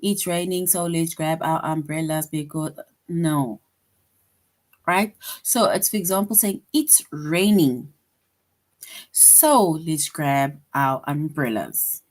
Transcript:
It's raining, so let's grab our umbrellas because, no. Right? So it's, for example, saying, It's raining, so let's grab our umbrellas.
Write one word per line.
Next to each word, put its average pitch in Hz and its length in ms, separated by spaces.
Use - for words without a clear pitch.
It's 202 260
raining, 180 400
so 175 200
let's 165 280
grab 160 280
our 156 220
umbrellas 156 640
because, 156 460
no. 151 520
Right? 196 280
So 226 280
it's, 196 180
for - 80
example, 196 400
saying, 202 260
It's 302 380
raining, 151 800
so 262 600
let's 160 380
grab 139 520
our 135 320
umbrellas. 139 1040